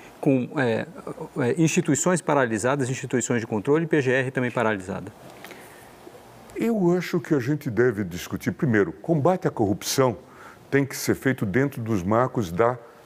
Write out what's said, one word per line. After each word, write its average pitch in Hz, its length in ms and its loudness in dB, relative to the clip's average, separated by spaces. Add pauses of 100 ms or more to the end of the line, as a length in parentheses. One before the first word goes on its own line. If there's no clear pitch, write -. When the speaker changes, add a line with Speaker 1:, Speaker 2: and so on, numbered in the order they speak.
(200)
Speaker 1:
com, 131 360 2
é, 113 300 0 (540)
é, 123 200 0
instituições 165 600 2
paralisadas, 127 680 0
instituições 127 520 -2
de - 80 -6
controle 143 360 2
e 160 40 -6
P 156 120 2
G 127 120 2
R 127 180 2
também 123 220 -2
paralisada? 98 600 -2 (1400)
Speaker 2:
Eu 214 420 2
acho 175 220 -2
que - 160 0
a 139 60 4
gente 139 280 -2
deve 110 360 2
discutir, 90 480 -6
primeiro, 208 400 2
combate 170 560 0
à - 20 -4
corrupção 113 640 0 (540)
tem 139 140 2
que 131 120 -10
ser - 180 0
feito 127 320 -2
dentro 127 340 0
dos 110 220 -2
marcos 110 480 0
da 117 260 2 (300)